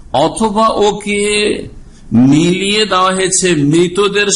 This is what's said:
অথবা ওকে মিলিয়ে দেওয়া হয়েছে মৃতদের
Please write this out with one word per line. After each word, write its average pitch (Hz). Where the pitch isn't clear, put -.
অথবা 214
ওকে 208
মিলিয়ে 175
দেওয়া 185
হয়েছে 185
মৃতদের 180